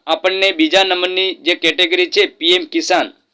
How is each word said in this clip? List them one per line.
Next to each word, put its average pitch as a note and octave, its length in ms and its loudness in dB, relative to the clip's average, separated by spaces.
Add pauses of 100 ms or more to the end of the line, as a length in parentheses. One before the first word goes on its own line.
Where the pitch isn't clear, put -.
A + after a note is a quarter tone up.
આપણને F#3+ 440 0
બીજા D#3+ 320 2
નંબરની F#3 520 -2
જે D#3+ 200 -2
કેટેગરી F3 560 0
છે G3+ 160 2
પી E3 260 -2
એમ F3+ 120 0
કિસાન, D#3 480 -2 (200)